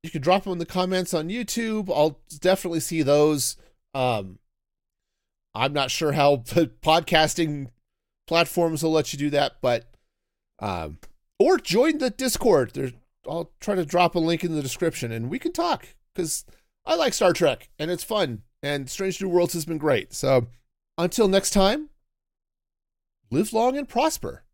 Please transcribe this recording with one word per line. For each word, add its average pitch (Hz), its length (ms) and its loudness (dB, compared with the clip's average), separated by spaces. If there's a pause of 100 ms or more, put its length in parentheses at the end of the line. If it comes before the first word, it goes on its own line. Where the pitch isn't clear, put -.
you 165 60 -12
can 156 120 -6
drop 180 220 4
them 190 100 -6
in 170 60 -6
the 165 60 -4
comments 185 480 -2
on 160 160 -2
YouTube. 220 600 -4
I'll 151 300 2 (200)
definitely 180 400 0
see 160 240 -2
those. 147 520 4 (380)
Um, 113 460 -2 (1120)
I'm 135 200 -2
not 135 180 -2
sure 151 220 0
how 143 240 4
<laughs> 120 80 -10
p-, - 260 0 (100)
podcasting 156 880 2 (600)
platforms 165 560 0
will 160 80 2
let 156 220 0
you 139 60 -10
do 147 100 -2
that, 143 320 0
but, 123 240 0 (760)
um, 85 380 -8 (420)
or 320 180 4
join 294 420 0
the 262 100 0
Discord. 208 640 0
There, 135 180 -6 (380)
I'll 170 300 -8
try 208 160 -4
to 180 100 -2
drop 175 300 2
a 175 40 0
link 165 240 0
in 165 120 -4
the 151 60 -2
description, 135 500 -4
and 113 180 -6
we 202 100 -6
can 339 140 -6
talk, 339 340 -4 (280)
'cause 165 300 -6 (400)
I 320 100 0
like 302 180 0
Star 180 200 4
Trek, 143 360 0 (100)
and 156 100 -4
it's 180 140 -4
fun, 151 400 -2 (180)
and 139 280 -6
Strange 190 320 -6
New 190 80 -4
Worlds 175 240 2
has 160 120 -6
been 160 140 -6
great. 135 340 0
So, 131 340 2 (500)
until 180 300 2
next 190 220 2
time, 214 400 2 (1400)
live 196 220 -2
long 240 220 2
and 285 140 -8
prosper. - 540 -4 (100)